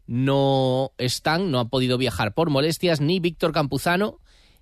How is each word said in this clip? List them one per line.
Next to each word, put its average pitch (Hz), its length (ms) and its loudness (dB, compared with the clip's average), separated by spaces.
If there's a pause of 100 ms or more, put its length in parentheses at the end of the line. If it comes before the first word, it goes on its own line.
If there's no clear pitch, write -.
no 135 880 2
están, 156 540 -2
no 127 80 0
han 117 100 -2
podido 127 280 0
viajar 117 360 -2
por 165 160 0
molestias, 156 520 0
ni 170 180 0
Víctor 165 320 -2
Campuzano, 170 680 -2 (400)